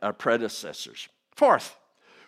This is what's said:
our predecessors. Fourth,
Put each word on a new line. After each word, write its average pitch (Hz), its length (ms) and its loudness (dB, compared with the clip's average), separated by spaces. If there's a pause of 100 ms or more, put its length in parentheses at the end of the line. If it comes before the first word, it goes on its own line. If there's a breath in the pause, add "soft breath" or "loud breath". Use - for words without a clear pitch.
our 104 100 -2
predecessors. - 960 -4 (260)
Fourth, - 420 4 (520 soft breath)